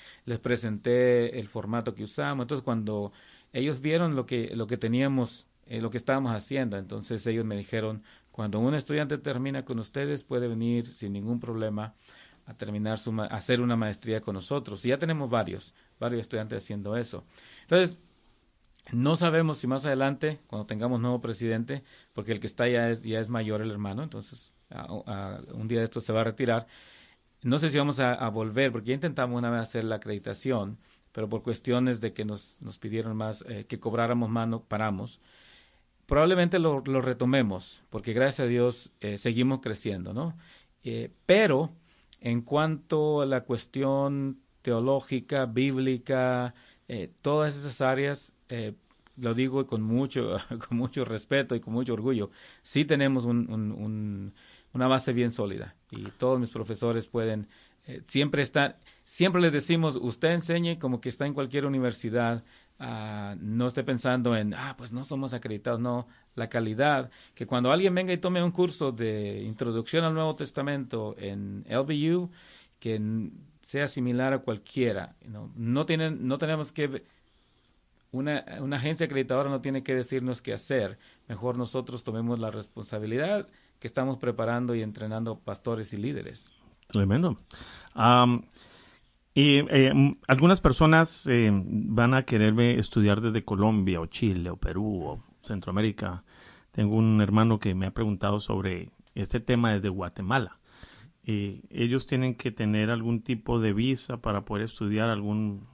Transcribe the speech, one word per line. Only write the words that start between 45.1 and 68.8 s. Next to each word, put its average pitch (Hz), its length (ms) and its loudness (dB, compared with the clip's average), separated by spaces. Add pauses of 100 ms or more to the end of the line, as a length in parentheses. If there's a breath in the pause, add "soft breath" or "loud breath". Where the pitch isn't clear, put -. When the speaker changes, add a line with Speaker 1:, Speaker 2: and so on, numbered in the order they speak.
Speaker 1:
bíblica, 127 1080 0 (320 soft breath)
eh, 101 240 -8 (100)
todas 151 340 2
esas 143 260 -10
áreas, 139 520 0 (160)
eh, 110 240 -6 (420)
lo 117 200 -2
digo 131 320 0
con 110 160 -2
mucho, 117 540 0 (120)
<laughs> 117 180 -8
con 117 100 -2
mucho 123 280 -2
respeto 120 500 -2
y 117 40 -2
con 113 140 -8
mucho 123 200 -2
orgullo, 110 380 -2 (320 loud breath)
sí 147 220 0
tenemos 139 400 2
un, 120 260 0
un, 107 200 -4
un, 104 640 -6 (400 soft breath)
una 127 140 0
base 131 260 2
bien 120 180 2
sólida 104 440 -6 (160)
y 101 140 -12 (120)
todos 127 220 2
mis 117 100 -2
profesores 113 580 -2
pueden, 110 400 -2 (380 soft breath)
eh, - 220 -14
siempre 143 340 0
estar, 143 380 0 (240 soft breath)
siempre 180 380 2
les 165 100 6
decimos, 151 500 2
"Usted 123 300 0
enseñe 170 480 0
como 127 220 -2
que 127 80 -4
está 139 160 -4
en 143 80 -4
cualquier 139 320 -2
universidad, 117 800 0 (360 soft breath)
ah, 107 600 -8
no 113 280 0
esté 127 160 -2
pensando 123 540 0
en, 104 160 0
ah, 135 240 -8
pues 117 160 -12
no 123 100 -6
somos 135 300 -6
acreditados", 117 480 -4
no, 123 260 -2 (280 soft breath)
la 113 120 -4
calidad, 123 640 2 (240 soft breath)
que - 100 -8
cuando 123 260 2
alguien 180 220 4
venga 185 200 2
y 175 40 0
tome 180 240 0
un 175 100 2
curso 175 400 0